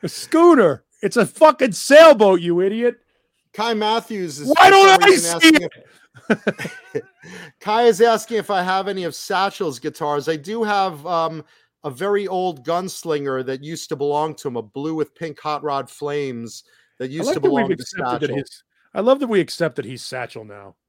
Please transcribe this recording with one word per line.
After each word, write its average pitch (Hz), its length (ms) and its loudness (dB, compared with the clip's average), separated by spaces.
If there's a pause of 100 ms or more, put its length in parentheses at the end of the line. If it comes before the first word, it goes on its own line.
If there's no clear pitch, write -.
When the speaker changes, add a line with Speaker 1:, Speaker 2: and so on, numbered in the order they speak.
Speaker 1:
A 185 60 -8
schooner. 311 760 2 (180)
It's 202 140 -4
a 226 100 2
fucking 285 460 2
sailboat, 226 680 6
you 170 200 -2
idiot. 233 360 -2 (560)
Speaker 2:
Kai 226 220 -4
Matthews 208 640 -4
is 147 80 -6
Speaker 1:
Why 330 180 6
Speaker 2:
for 381 40 8
Speaker 1:
don't 392 180 8
Speaker 2:
some 381 140 6
Speaker 1:
I 403 40 6
Speaker 2:
reason 339 340 2
Speaker 1:
see 330 80 8
Speaker 2:
asking 311 140 6
Speaker 1:
it? - 1080 -8 (220)
Speaker 2:
if 220 80 -6 (320)
<laughs> - 260 -20
Kai 214 240 -2
is 214 160 4
asking 226 380 0
if 202 120 -8
I 190 120 -2
have 190 260 -4
any 190 160 -8
of 160 100 -8
Satchel's 185 640 -6
guitars. 147 500 -6
I 160 80 -2
do 202 260 -8
have, 190 440 -4
um, 165 380 -4 (400)
a 147 60 -8
very 190 380 -4
old 180 360 -6
Gunslinger 151 800 -6
that 131 200 -8
used 156 240 -14
to 156 80 -8
belong 147 400 -4
to - 120 -10
him, 123 80 -8
a 117 60 -8
blue 139 320 -10
with 151 220 -6
pink 156 240 -12
hot 151 240 -8
rod 139 260 -6
flames 135 720 -10 (360)
that 131 80 -8
Speaker 1:
I - 20 -8
Speaker 2:
used 160 180 -8
Speaker 1:
like 302 80 -2
Speaker 2:
to - 60 -6
Speaker 1:
that 392 80 2
we've 294 80 0
Speaker 2:
belong 220 120 -2
to 180 60 -2
Speaker 1:
accepted 170 320 -10
that 123 140 -4
Speaker 2:
Satchel. 139 160 -4
Speaker 1:
he's, - 280 -12 (300)
I - 60 -6
love 254 200 2
that 277 60 -4
we 214 140 0
accept 156 360 -6
that 135 80 -8
he's 127 180 -14
Satchel 120 420 -14
now. 101 320 -20 (120)